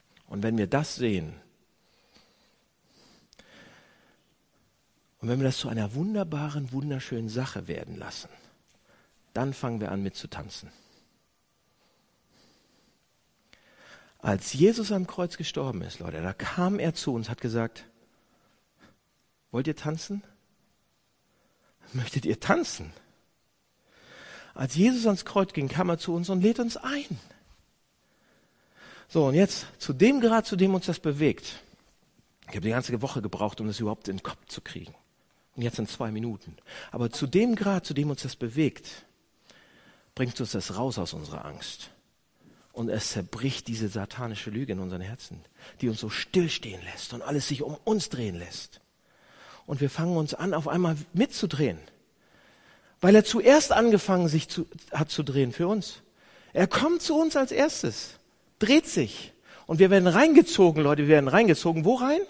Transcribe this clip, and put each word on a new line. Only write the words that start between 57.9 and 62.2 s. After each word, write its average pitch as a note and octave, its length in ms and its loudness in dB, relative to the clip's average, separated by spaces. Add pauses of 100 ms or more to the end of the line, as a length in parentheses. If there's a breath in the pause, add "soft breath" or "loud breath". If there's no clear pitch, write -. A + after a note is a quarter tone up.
dreht C4+ 300 6
sich. - 460 -2 (340 loud breath)
Und D#3+ 100 0
wir F#3 140 10
werden F#3 160 8
reingezogen, G3 720 8
Leute, D3 220 4
wir C#3+ 60 4
werden D3 180 8
reingezogen. E3 580 4
Wo A#3 100 6
rein? C#4 340 2